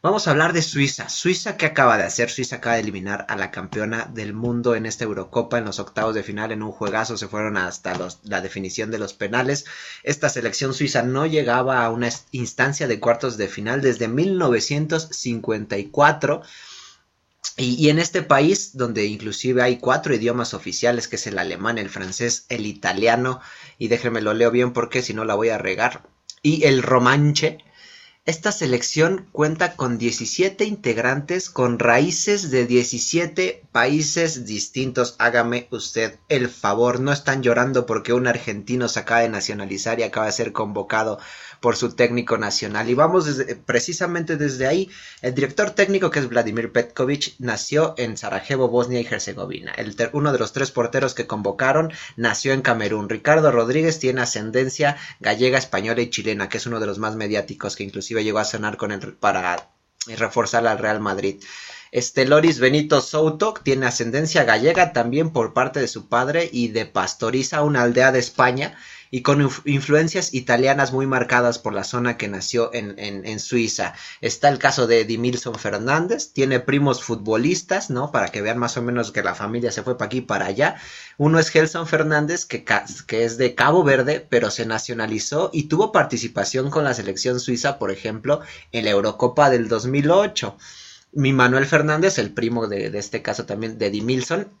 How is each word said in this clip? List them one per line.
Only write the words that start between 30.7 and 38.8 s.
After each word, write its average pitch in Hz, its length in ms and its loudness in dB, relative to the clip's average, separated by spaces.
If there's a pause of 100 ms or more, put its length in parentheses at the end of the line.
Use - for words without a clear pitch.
con 120 300 2
raíces 165 720 2
de 123 160 4
diecisiete 160 1040 0
países 160 720 0
distintos. 123 760 -4
Hágame 120 500 2
usted 113 480 -4 (100)
el 127 200 0
favor, 120 500 0
no 139 140 0
están 135 320 -2
llorando 123 420 2
porque 113 260 -2
un 123 140 2
argentino 117 640 -2